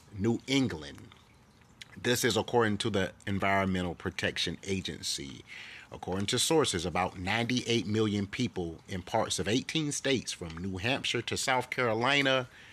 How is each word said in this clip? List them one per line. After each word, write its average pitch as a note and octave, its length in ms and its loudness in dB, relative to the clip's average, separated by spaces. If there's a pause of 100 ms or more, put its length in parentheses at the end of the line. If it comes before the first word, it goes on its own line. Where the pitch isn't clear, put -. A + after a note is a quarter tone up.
(180)
New A2 300 0
England. F2+ 500 0 (1040)
This A#2+ 220 2
is A2 140 4
according A2 400 4
to A2+ 120 -4
the G2 220 2 (160)
Environmental F#2+ 640 2
Protection F2 720 -4
Agency. D#2+ 760 -6 (480)
According G2 360 -4
to B2 120 0
sources, A#2 460 4
about F2+ 340 -2
ninety-eight A#2 680 0
million G#2 380 2
people F2+ 520 -4 (100)
in F#2 140 -6
parts - 360 0
of D#2+ 120 -2
eighteen C#3+ 420 0
states C3+ 400 -2
from D#2+ 260 -10
New F#2 200 -6
Hampshire A#2 460 -2
to - 120 -4
South B2+ 340 0
Carolina B2+ 800 2 (260)